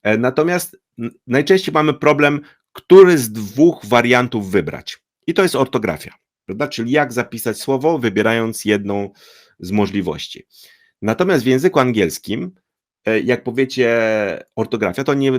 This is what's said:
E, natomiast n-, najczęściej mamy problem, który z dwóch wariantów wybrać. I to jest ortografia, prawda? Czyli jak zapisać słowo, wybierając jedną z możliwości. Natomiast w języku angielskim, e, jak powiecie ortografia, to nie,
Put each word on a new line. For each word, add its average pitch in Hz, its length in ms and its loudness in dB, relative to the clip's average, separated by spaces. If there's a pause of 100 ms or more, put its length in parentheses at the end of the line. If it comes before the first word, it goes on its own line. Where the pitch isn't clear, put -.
E, 110 140 0
natomiast 151 600 -2 (220)
n-, 117 120 -10 (160)
najczęściej 151 460 0
mamy 156 200 2
problem, 147 480 2 (320)
który 180 440 8
z 113 140 -4
dwóch 110 540 0
wariantów 120 640 2
wybrać. - 480 -4 (280)
I 175 60 -4
to 196 100 2
jest 180 120 -2
ortografia, 110 580 -4 (320)
prawda? 113 220 -8
Czyli 117 240 -6
jak 143 220 0
zapisać 117 440 -6
słowo, 139 420 -2
wybierając 113 640 -2
jedną 101 440 -2 (500)
z 90 120 -10
możliwości. 98 760 -4 (540)
Natomiast 139 420 -2
w 120 40 0
języku 139 320 2
angielskim, 127 720 -2 (540)
e, 110 140 0
jak 120 240 -2
powiecie 127 460 -2 (680)
ortografia, 107 480 -4
to 143 100 0
nie, 135 260 0